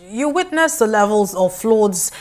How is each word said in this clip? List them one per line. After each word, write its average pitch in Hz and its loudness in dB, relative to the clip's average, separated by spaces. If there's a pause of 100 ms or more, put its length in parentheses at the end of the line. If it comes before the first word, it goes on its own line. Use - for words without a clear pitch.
you 233 -4
witness 320 -2
the 226 4
levels 208 2
of 185 0
floods 208 0